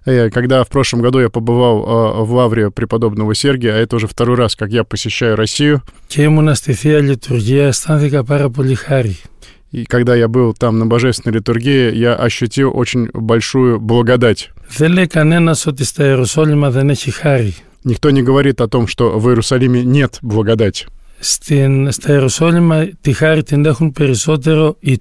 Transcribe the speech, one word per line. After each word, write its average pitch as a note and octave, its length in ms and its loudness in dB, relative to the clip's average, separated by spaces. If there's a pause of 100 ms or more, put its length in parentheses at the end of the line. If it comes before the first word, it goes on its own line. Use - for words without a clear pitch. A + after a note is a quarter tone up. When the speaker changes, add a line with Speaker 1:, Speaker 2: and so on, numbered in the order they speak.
Speaker 1:
Э, A#2+ 240 2
когда B2 340 0
в - 40 -6
прошлом B2 340 -2
году B2 180 2
я A#2+ 100 2
побывал, A#2+ 540 2
э, A2+ 400 0
в A2 100 -4
Лавре A2+ 380 2
преподобного A2 640 -2
Сергия, B2+ 400 -2
а - 20 0
это A#2 180 0
уже A2 120 -2
второй A#2+ 280 -2
раз, A#2+ 200 0
как G#2 160 -8
я A#2 120 0
посещаю A2 520 -4
Россию. C#3 460 0 (260)
Speaker 2:
και D3 140 -4
ήμουνα D3+ 320 2
στη C3+ 200 -4
Θεία D3+ 260 0
Λειτουργία, C3+ 680 0
αισθάνθηκα C#3+ 560 0
πάρα C#3+ 260 -2
πολύ C3 260 -2
χάρη. A#2 420 -2 (560)
Speaker 1:
И B2 100 -8
когда A#2+ 320 0
я A#2 120 2
был A#2 260 2
там A2+ 260 0
на A2+ 60 0
Божественной A#2 520 0
Литургии, A#2 580 0
я A#2 200 0
ощутил B2 580 -2
очень A#2+ 400 -2
большую A#2 680 0
благодать. A#2 680 0 (280)
Speaker 2:
Δεν D#3+ 140 2
λέει F3+ 160 2
κανένας E3 580 2
ότι C#3 200 -4
στα - 200 -4
Ιεροσόλυμα C#3+ 680 2
δεν C3+ 180 0
έχει C#3 220 -2
χάρη. A#2+ 440 0 (280)
Speaker 1:
Никто B2+ 260 0
не C#3 140 4
говорит C3+ 380 2
о A#2 60 0
том, A#2+ 200 0
что A2+ 320 -2
в A2+ 100 0
Иерусалиме B2 540 2
нет C3 380 0
благодати. A2 640 -2 (380)
Speaker 2:
Στην, C3+ 680 0
στα - 200 -4
Ιεροσόλυμα D#3+ 760 2 (140)
τη C#3 120 0
χάρη D#3 300 2
την C#3+ 220 0
έχουν D#3 260 0
περισσότερο D3+ 880 0
οι C3 220 -2